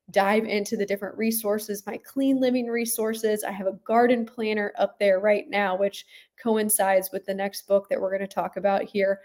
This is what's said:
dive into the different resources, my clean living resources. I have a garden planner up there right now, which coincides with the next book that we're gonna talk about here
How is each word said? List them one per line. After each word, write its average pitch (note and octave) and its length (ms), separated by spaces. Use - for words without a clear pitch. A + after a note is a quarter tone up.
dive G3+ 340
into G#3 320
the G3+ 80
different G3+ 320
resources, G#3+ 720
my - 120
clean C4+ 420
living B3+ 260
resources. A3 800
I - 80
have F#3+ 160
a F#3+ 160
garden A#3 420
planner G#3+ 500
up G3+ 220
there G3 220
right G#3 280
now, G3 280
which G3 280
coincides G#3 680
with F#3+ 140
the G3 80
next G3 340
book G3 200
that F3+ 120
we're F#3+ 100
gonna G3 160
talk - 300
about G3 260
here G3 420